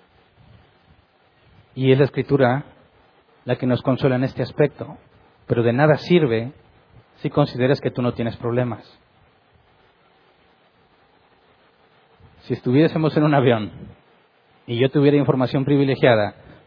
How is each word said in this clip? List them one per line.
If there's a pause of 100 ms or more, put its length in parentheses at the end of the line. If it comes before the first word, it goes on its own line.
(1700)
Y
es
la
Escritura (800)
la
que
nos
consuela
en
este
aspecto. (500)
Pero
de
nada
sirve (640)
si
consideras
que
tú
no
tienes
problemas. (3500)
Si
estuviésemos
en
un
avión (960)
y
yo
tuviera
información
privilegiada (320)